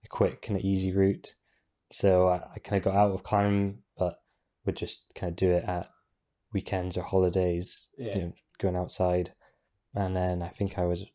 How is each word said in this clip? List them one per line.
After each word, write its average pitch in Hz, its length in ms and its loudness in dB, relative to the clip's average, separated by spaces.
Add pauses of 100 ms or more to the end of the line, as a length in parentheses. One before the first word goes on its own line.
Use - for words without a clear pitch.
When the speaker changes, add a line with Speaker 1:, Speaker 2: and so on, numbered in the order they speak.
Speaker 1:
a - 40 -20
quick - 320 0
kinda 101 240 -4
easy 95 280 0
route. 98 420 0 (560)
So 92 380 4
I, 90 80 2 (180)
I - 60 -10
kinda 98 200 -2
got 95 160 -2
out 104 160 4
of 95 120 -6
climbing, 101 580 0 (160)
but 90 240 -2 (420)
would 92 120 -2
just - 380 -8
kinda 87 200 -4
do 92 180 2
it 87 120 2
at 90 260 -4 (640)
weekends 92 440 -2
or 90 60 -2
holidays, 90 960 0
Speaker 2:
Yeah. 113 180 -8
Speaker 1:
you 92 60 -2
know, 87 100 -6 (260)
going 90 180 -2
outside. 90 540 0 (640)
And 95 220 -2
then 90 260 0
I 87 60 -6
think - 300 -4
I 90 80 0
was 87 180 -2 (100)